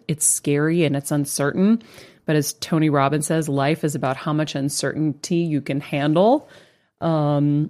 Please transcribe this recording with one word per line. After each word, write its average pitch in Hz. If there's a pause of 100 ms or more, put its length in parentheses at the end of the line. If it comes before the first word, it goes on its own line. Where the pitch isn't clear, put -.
It's 151
scary 156
and 139
it's 139
uncertain. 151 (440)
But 156
as 147
Tony 156
Robbins 143
says, 160
life 143
is 147
about 131
how 156
much 151
uncertainty 143
you 156
can 143
handle. 160 (500)
Um, 147